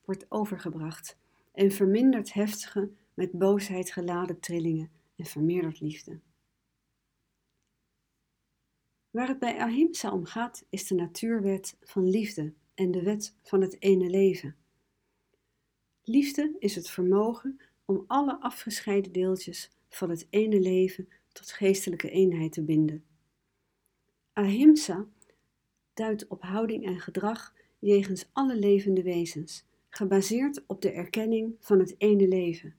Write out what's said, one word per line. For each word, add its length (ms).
wordt 260
overgebracht 840
en 200
vermindert 600
heftige, 580
met 180
boosheid 600
geladen 480
trillingen 500
en 80
vermeerdert 560
liefde. 380
Waar 180
het 100
bij 200
ahimsa 540
om 120
gaat, 440
is 180
de 80
natuurwet 880
van 280
liefde 440
en 160
de 120
wet 400
van 180
het 220
ene 280
leven. 460
Liefde 560
is 160
het 160
vermogen 680
om 220
alle 340
afgescheiden 720
deeltjes 580
van 220
het 200
ene 300
leven 480
tot 180
geestelijke 600
eenheid 420
te 100
binden. 420
Ahimsa 760
duidt 340
op 140
houding 420
en 160
gedrag 540
jegens 540
alle 240
levende 460
wezens, 600
gebaseerd 760
op 160
de 80
erkenning 680
van 180
het 200
ene 300
leven. 500